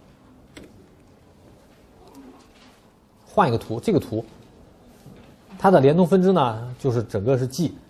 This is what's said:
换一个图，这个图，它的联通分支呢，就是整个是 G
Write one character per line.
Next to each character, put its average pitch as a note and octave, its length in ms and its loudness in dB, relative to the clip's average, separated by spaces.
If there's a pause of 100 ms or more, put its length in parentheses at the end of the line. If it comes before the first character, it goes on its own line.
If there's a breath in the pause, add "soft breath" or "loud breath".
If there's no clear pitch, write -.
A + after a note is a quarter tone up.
(3250)
换 - 140 2
一 - 20 -2
个 A2+ 60 -2
图， A2+ 240 -8
这 A3+ 140 -2
个 C#3+ 40 4
图， A2 240 -6 (1400)
它 - 120 2
的 E3+ 100 6
联 C#3 160 4
通 F3+ 100 4
分 F#3 160 2
支 F#3+ 100 2
呢， B2 460 -2
就 C3 140 -4
是 A#2 100 -2
整 G2 220 -6
个 C3 140 0
是 B2+ 80 -4
G C#3 280 -6 (160)